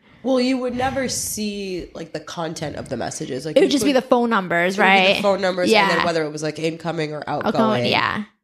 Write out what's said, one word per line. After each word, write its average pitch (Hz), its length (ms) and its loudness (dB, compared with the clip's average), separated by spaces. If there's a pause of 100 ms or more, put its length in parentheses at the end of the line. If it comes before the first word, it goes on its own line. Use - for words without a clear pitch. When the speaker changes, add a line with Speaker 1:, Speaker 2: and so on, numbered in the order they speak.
(220)
Speaker 1:
Well, 254 180 2
you 262 180 0
would 247 180 -6
never 262 320 -2
see, 202 840 -6
like, 160 180 -12
the 156 80 -6
content 160 560 -8
of - 120 -12
the 123 80 -6
messages. 131 480 -6
Like, 156 120 0
Speaker 2:
It 277 40 6
would 370 60 6
Speaker 1:
you 247 60 2
Speaker 2:
just 262 120 2
be 285 80 2
Speaker 1:
could 254 100 2
Speaker 2:
the - 60 -8
phone 240 220 2
numbers, 185 480 0
Speaker 1:
it - 20 2
would 202 40 4
be 185 40 6
Speaker 2:
right? 190 280 6
Speaker 1:
the 208 60 -2
phone 196 180 2
numbers, 185 320 0
and 202 180 4
then 170 80 2
Speaker 2:
Yeah. - 60 2
Speaker 1:
whether 165 180 0
it 151 80 -2
was, 151 140 -8
like, 151 160 -4
incoming 160 520 -2
or 147 160 -8
outgoing. 147 260 -2
Speaker 2:
Outgoing, 220 320 2
yeah. - 360 2 (220)